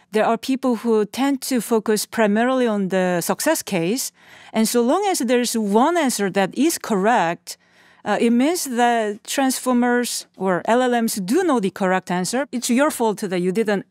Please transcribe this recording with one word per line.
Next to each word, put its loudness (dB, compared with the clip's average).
there 2
are 2
people -2
who 2
tend -2
to 0
focus 0
primarily 2
on 0
the 0
success -2
case. -4
And 2
so 2
long 2
as 0
there's 0
one 2
answer 0
that 0
is 0
correct, 0
uh, -2
it 4
means 2
that 0
transformers 0
or 0
L 2
L 0
Ms -2
do 0
know 2
the 0
correct -2
answer. -2
It's -6
your 2
fault -2
that -4
you 0
didn't -2